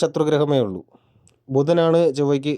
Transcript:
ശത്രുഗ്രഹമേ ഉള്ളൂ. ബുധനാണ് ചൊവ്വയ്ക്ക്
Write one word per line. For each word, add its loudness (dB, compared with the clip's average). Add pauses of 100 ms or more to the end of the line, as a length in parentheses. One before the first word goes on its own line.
ശത്രുഗ്രഹമേ 0
ഉള്ളൂ. -8 (760)
ബുധനാണ് 2 (180)
ചൊവ്വയ്ക്ക് -2